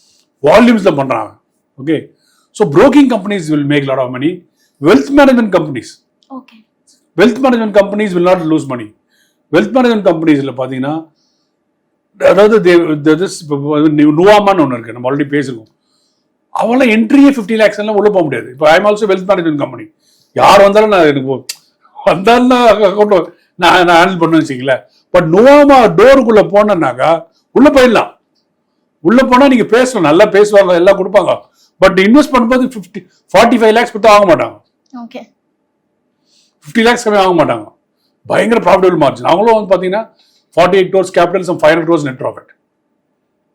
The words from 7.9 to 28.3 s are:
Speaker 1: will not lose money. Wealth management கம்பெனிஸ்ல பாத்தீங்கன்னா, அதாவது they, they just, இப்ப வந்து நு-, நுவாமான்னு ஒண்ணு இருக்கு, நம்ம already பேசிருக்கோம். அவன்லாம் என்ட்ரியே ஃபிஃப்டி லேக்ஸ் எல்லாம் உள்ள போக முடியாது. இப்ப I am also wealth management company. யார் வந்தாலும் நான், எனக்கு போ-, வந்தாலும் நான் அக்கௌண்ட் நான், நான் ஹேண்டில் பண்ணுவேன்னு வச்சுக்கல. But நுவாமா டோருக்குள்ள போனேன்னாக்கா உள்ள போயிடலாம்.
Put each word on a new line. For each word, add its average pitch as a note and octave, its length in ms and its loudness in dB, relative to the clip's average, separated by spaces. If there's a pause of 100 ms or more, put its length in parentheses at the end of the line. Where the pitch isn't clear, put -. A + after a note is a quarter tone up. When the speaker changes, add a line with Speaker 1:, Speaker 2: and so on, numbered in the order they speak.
Speaker 1:
will F3 120 0
not F3+ 220 -2
lose C#3 200 -4
money. A2+ 160 -12 (640)
Wealth G3+ 240 -2
management A#3 320 0
கம்பெனிஸ்ல D3+ 500 -2
பாத்தீங்கன்னா, C3 340 -8 (1400)
அதாவது G#3 260 2 (100)
they, F3 80 4 (300)
they D#3 180 2
just, F#3+ 220 -12
இப்ப C#3+ 120 -6 (140)
வந்து D3+ 260 0
நு-, D3+ 220 2
நுவாமான்னு G3 460 2
ஒண்ணு B2 120 -8
இருக்கு, A#2 200 -16
நம்ம B2+ 120 -6
already C#3+ 240 -6
பேசிருக்கோம். B2+ 380 -8 (880)
அவன்லாம் A#3+ 380 0
என்ட்ரியே C#4 400 4
ஃபிஃப்டி G#3+ 240 -6
லேக்ஸ் G#3 220 -2
எல்லாம் G#3+ 180 -2
உள்ள G#3 120 2
போக F3+ 140 0
முடியாது. A#2+ 260 -8
இப்ப D3+ 200 0
I F3+ 80 2
am G#3 100 0
also G#3 200 -4
wealth F#3 200 -4
management E3 320 -4
company. A#2+ 240 -16 (500)
யார் G3 260 4
வந்தாலும் G#3 280 2
நான், E3+ 180 2
எனக்கு C3+ 200 -6
போ-, B2+ 140 -8 (640)
வந்தாலும் A#3 420 0
நான் B3 160 2 (220)
அக்கௌண்ட் G#3 260 0 (480)
நான், E3 100 2 (140)
நான் F3 140 2
ஹேண்டில் F#3 200 -2
பண்ணுவேன்னு D#3+ 240 0
வச்சுக்கல. C3 300 -4 (400)
But F3+ 80 4 (100)
நுவாமா C#4 460 6 (180)
டோருக்குள்ள A3+ 460 4 (100)
போனேன்னாக்கா D#3 560 0 (500)
உள்ள C#4 180 6
போயிடலாம். B3 340 2 (960)